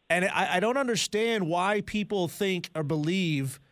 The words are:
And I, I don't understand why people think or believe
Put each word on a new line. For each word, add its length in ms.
And 160
I, 320
I 40
don't 160
understand 720
why 360
people 440
think 480
or 80
believe 800